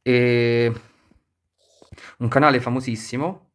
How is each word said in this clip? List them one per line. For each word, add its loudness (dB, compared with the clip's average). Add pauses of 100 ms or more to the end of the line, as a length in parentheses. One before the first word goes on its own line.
E 2 (1500)
un -2
canale 4
famosissimo -6